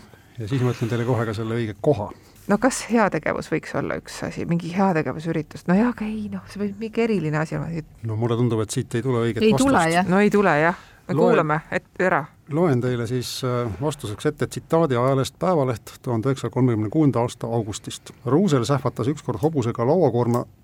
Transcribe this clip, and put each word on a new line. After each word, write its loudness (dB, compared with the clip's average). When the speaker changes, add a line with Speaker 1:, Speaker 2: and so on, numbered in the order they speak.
Speaker 1:
ja -6
siis 0
ma 2
ütlen -2
teile -2
kohe 0
ka -4
selle -4
õige -2
koha. 0
Speaker 2:
No 2
kas 0
heategevus 0
võiks -4
olla -4
üks -14
asi, -6
mingi -2
heategevusüritus? -2
No 2
jaa, 4
aga -6
ei, -6
noh, -10
see -10
võib -6
mingi -4
eriline 0
asi -4
olla. -6
Speaker 1:
No -4
mulle 2
tundub, 2
et -4
siit -4
ei -2
tule 0
õiget 0
Speaker 3:
Ei 6
Speaker 1:
vastust. 2
Speaker 3:
tule, 4
jah. 2
Speaker 2:
No 4
ei 4
tule, 4
jah. 2
Me -2
Speaker 1:
Loe- 4
Speaker 2:
kuulame 2
et-, -4
ära. 2
Speaker 1:
Loen 2
teile -2
siis, -4
äh, 0
vastuseks -4
ette -2
tsitaadi 0
ajalehest 0
Päevalehelt -2
tuhande -2
üheksasaja -4
kolmekümne 2
kuuenda 2
aasta -4
augustist. -6
"Ruusel 4
sähvatas -2
ükskord -4
hobusega 0
lauakoorma 2